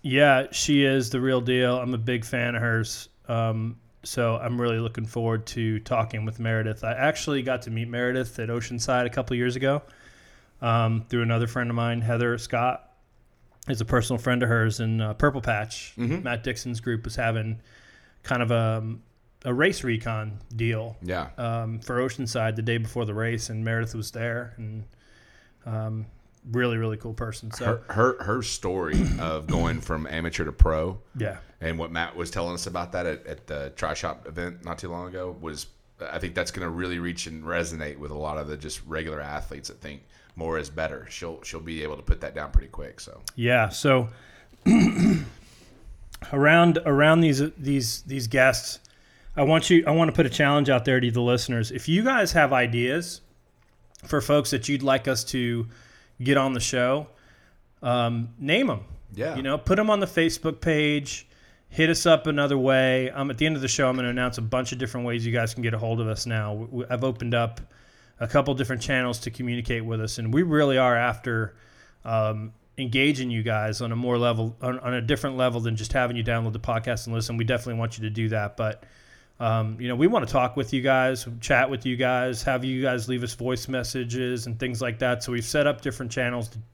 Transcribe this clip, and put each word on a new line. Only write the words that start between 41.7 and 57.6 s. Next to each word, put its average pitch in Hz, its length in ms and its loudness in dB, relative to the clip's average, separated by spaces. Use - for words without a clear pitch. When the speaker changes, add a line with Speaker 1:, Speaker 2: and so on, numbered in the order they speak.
Speaker 2:
able 76 140 -6
to 71 40 -16
put - 200 0
that 76 140 -10
down 73 160 -8
pretty 69 180 2
quick. - 320 -12
So - 180 -18
Speaker 1:
Yeah. 117 340 4
So 131 380 2
<clears throat> - 20 6
around, 160 540 8
around 156 360 6
these, 143 200 4
these, 135 460 -2
these 135 240 -6
guests, 127 520 4
I 147 80 4
want 156 260 4
you, 165 180 10
I 151 40 4
wanna 165 200 6
put 156 140 4
a 127 40 0
challenge 143 400 4
out 123 160 4
there 127 140 4
to 123 120 2
the 120 100 2
listeners. 120 500 0
If - 160 -8
you 180 160 4
guys 247 300 2
have 143 200 6
ideas 123 680 0
for 143 160 0
folks 147 300 2
that 117 180 -2
you'd 135 140 0
like 135 240 2
us 131 180 -2
to 120 420 -2
get 139 160 4
on 135 160 2
the 123 60 -2
show, 131 480 0